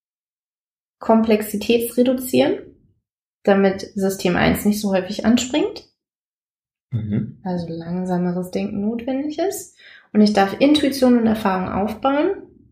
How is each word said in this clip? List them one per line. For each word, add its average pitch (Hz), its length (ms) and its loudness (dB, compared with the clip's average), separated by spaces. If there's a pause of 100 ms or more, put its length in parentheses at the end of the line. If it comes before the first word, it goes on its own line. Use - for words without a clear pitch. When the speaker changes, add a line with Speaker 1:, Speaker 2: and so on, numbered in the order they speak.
(1000)
Speaker 1:
komplexitätsreduzieren, 233 1600 0 (840)
damit 196 380 2 (140)
System 190 400 -2
eins - 300 0
nicht 208 160 2
so 202 120 -2
häufig 185 320 -4
anspringt. 311 640 0 (1040)
Speaker 2:
Mhm. 104 520 -4
Speaker 1:
Also 175 260 -6
langsameres 180 840 -4
Denken 202 300 -4
notwendig 262 580 -4
ist. 381 360 -6 (380)
Und 208 80 6
ich 214 120 6
darf 196 260 2
Intuition 262 580 4
und 226 80 2
Erfahrung 190 440 0
aufbauen, 269 600 0 (420)